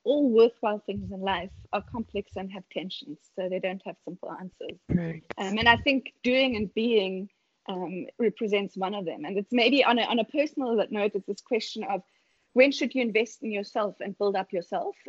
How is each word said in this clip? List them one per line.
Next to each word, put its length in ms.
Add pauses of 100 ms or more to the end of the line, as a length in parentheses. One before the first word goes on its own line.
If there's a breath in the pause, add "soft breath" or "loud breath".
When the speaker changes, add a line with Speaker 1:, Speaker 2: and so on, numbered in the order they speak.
Speaker 1:
all 260
worthwhile 560
things 260
in 100
life 280 (240)
are 180
complex 440
and 160
have 200
tensions, 460 (180)
so 140
they 100
don't 260
have 100 (100)
simple 260
answers. 460 (120)
Speaker 2:
Right. 340 (140)
Speaker 1:
Um, 200
and 100
I 100
think 360 (100)
doing 320
and 180
being, 560 (380)
um, 400 (100)
represents 580
one 200
of 100
them. 200
And 120
it's 140
maybe 320
on 160
a, 40
on 140
a 60
personal 680
note, 240
it's 140
this 140
question 420
of 180 (520)
when 180
should 240
you 80
invest 400
in 80
yourself 480
and 180
build 180
up 160
yourself 440 (140)